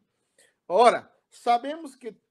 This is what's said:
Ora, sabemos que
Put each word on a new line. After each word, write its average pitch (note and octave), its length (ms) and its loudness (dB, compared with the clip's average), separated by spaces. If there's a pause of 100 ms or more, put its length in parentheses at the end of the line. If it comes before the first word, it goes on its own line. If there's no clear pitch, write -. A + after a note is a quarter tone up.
(680)
Ora, F#3 440 2 (180)
sabemos C#4 680 -6
que A#3 160 -20 (200)